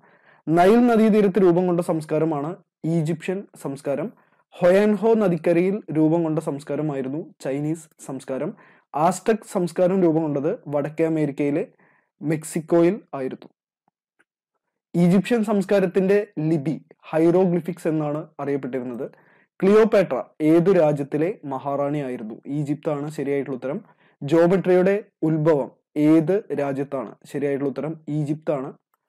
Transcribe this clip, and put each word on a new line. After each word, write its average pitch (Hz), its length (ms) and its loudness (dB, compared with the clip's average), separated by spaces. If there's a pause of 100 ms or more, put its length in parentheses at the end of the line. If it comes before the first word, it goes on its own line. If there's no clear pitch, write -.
(480)
നൈൽ 190 380 4
നദീതീരത്ത് 214 560 4
രൂപം 180 240 4
കൊണ്ട 175 140 0
സംസ്കാരമാണ് 156 760 -4 (280)
ഈജിപ്ഷ്യൻ 165 580 -2 (200)
സംസ്കാരം. 139 500 -6 (460)
ഹൊയാൻഹോ 208 560 4
നദിക്കരയിൽ 180 680 0 (100)
രൂപം 156 300 2
കൊണ്ട 156 160 -2
സംസ്കാരമായിരുന്നു 143 1000 -6
ചൈനീസ് 151 480 -6 (180)
സംസ്കാരം. 135 480 -8 (400)
ആസ്ടെക് 185 580 0
സംസ്കാരം 185 500 0
രൂപം 160 200 0
കൊണ്ടത് 151 360 -4 (100)
വടക്കേ 151 380 -2
അമേരിക്കയിലെ 151 600 -2 (560)
മെക്സിക്കോയിൽ 170 760 0 (140)
ആയിരുന്നു. 131 340 -10 (1500)
ഈജിപ്ഷ്യൻ 196 480 2
സംസ്കാരത്തിന്റെ 196 840 0 (120)
ലിപി 156 440 -2 (200)
ഹൈറോഗ്ലിഫിക്സ് 175 880 0
എന്നാണ് 156 380 -4 (140)
അറിയപ്പെട്ടിരുന്നത്. 131 680 -6 (520)
ക്ലിയോപാട്ര 202 600 4 (180)
ഏതു 165 320 4
രാജ്യത്തിലെ 151 720 0
മഹാറാണിയായിരുന്നു? 139 880 -6 (120)
ഈജിപ്താണ് 147 640 -4
ശരിയായിട്ടുള്ള 139 460 -4
ഉത്തരം. 139 240 -8 (420)
ജോമെട്രിയുടെ 180 840 2 (180)
ഉത്ഭവം 156 480 0 (260)
ഏത് 160 460 4 (100)
രാജ്യത്താണ്? 139 600 -6 (100)
ശരിയായിട്ടുള്ള 139 460 -4
ഉത്തരം 151 380 -8
ഈജിപ്താണ്. 151 640 -6 (360)